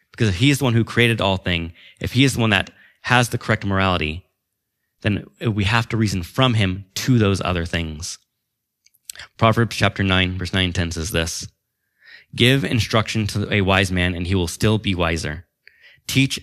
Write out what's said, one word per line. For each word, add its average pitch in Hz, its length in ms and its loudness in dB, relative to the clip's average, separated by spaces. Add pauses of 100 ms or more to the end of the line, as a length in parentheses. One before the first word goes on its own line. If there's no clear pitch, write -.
(120)
Because 113 180 0
if 90 60 0
he 120 140 4
is 139 100 2
the - 40 -2
one 123 100 2
who 113 120 2
created 117 340 0
all 95 180 0
thing, 85 360 -4 (260)
if - 140 -6
he 127 100 4
is 135 120 2
the 113 40 -2
one 113 120 2
that 95 200 0 (300)
has 123 280 2
the - 80 -6
correct - 280 -4
morality, 90 600 0 (760)
then 104 240 -2 (160)
we 107 240 0
have 117 240 0
to - 80 -4
reason 95 260 0
from 127 300 0
him 98 320 -2 (100)
to 127 240 2
those 98 220 2
other 87 240 -2
things. 82 520 -6 (1200)
Proverbs 113 380 2
chapter 101 280 0
nine, 92 340 2
verse 90 160 -6
nine 92 120 2
and 90 100 -4
ten 85 160 -2
says 80 200 -6
this, 80 360 -4 (880)
"Give 131 280 2
instruction 110 640 0
to 101 240 -4
a 110 100 2
wise 95 300 2
man, 90 220 0
and 87 140 -4
he 98 80 0
will 87 120 0
still 110 300 0
be 101 180 -2
wiser. 82 520 -4 (600)
Teach 135 360 0